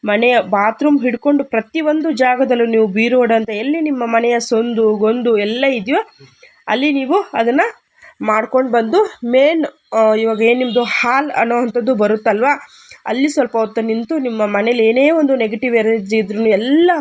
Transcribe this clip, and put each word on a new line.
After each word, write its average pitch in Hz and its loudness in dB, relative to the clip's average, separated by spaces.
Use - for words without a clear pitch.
ಮನೆಯ 226 2
ಬಾತ್ರೂಮ್ 214 2
ಹಿಡ್ಕೊಂಡು 269 0
ಪ್ರತಿಯೊಂದು 302 -2
ಜಾಗದಲ್ಲೂ 247 2
ನೀವು 226 2
ಬೀರು 233 2
ಅಂತ 226 -2
ಎಲ್ಲಿ 262 -2
ನಿಮ್ಮ 269 -2
ಮನೆಯ 233 0
ಸಂದು 226 0
ಗೊಂದು 226 0
ಎಲ್ಲ 220 -2
ಇದೆಯೋ 262 -2
ಅಲ್ಲಿ 269 0
ನೀವು 277 -2
ಅದನ್ನ 233 0
ಮಾಡ್ಕೊಂಡು 226 0
ಬಂದು 240 0
ಮೇನ್, 269 0
ಆ, 220 4
ಇವಾಗ 220 -2
ಏನ್ 233 2
ನಿಮ್ದು 247 0
ಹಾಲ್ 262 -2
ಅನ್ನೋವಂಥದ್ದು 240 -2
ಬರುತ್ತಲ್ವಾ, 214 0
ಅಲ್ಲಿ 262 -2
ಸ್ವಲ್ಪ 254 -2
ಹೊತ್ತು 220 -2
ನಿಂತು 226 -4
ನಿಮ್ಮ 226 -2
ಮನೇಲಿ 220 0
ಏನೇ 262 4
ಒಂದು 302 2
ನೆಗೆಟಿವ್ 233 -2
ಎನರ್ಜಿ 220 0
ಇದ್ರೂ 214 -2
ಎಲ್ಲ 262 2